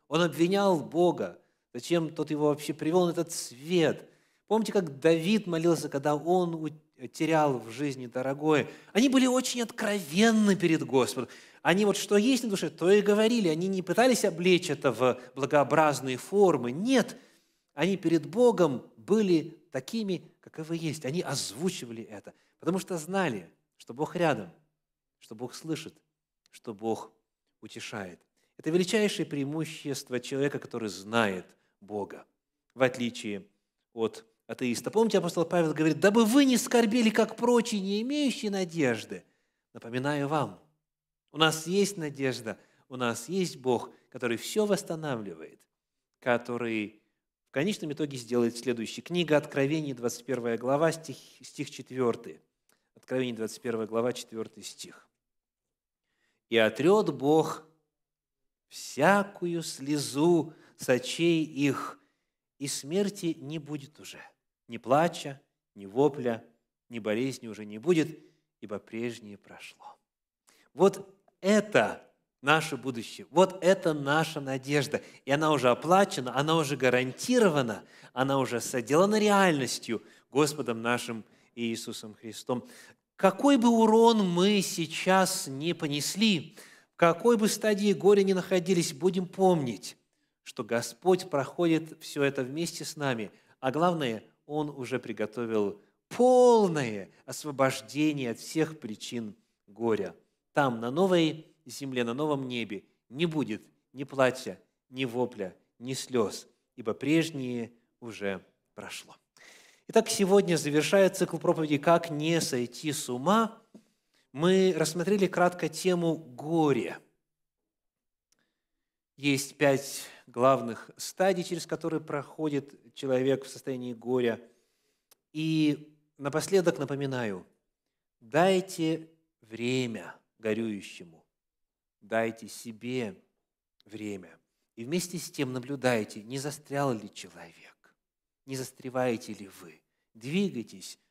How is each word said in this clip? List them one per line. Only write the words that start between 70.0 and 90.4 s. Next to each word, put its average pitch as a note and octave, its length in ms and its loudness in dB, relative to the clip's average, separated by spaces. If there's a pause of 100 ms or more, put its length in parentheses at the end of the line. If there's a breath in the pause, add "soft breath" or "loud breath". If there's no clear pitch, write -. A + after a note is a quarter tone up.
Вот F#3+ 420 2 (240)
это F#3 640 2 (360)
наше D3+ 340 2
будущее, A#2 540 -8
вот F#3 320 4
это F3 320 4
наша D3+ 460 0
надежда. C3+ 640 -2 (220 loud breath)
И C3 60 -2
она D#3 220 4
уже B2+ 180 4
оплачена, D3 640 2
она D#3 200 2
уже D3 200 0
гарантирована, C3 1080 2 (280 loud breath)
она C3+ 260 0
уже A#2+ 220 -2
соделана D3+ 580 2
реальностью F3 840 2 (280 loud breath)
Господом C3+ 520 0
нашим A#2 420 -4 (300 soft breath)
Иисусом A2+ 600 -8
Христом. A#2+ 540 -8 (480 loud breath)
Какой A3+ 400 4
бы A#3 120 4
урон A3+ 600 6
мы F#3+ 340 4
сейчас F3+ 840 0
не D3 280 -6
понесли, D#3+ 800 -2 (360 loud breath)
в - 40 -20
какой E3+ 400 4
бы G#3 120 2
стадии G#3 440 0
горя G3 300 6
ни F#3+ 100 2
находились, F3 600 0
будем F3 340 0
помнить, D#3+ 720 0 (460)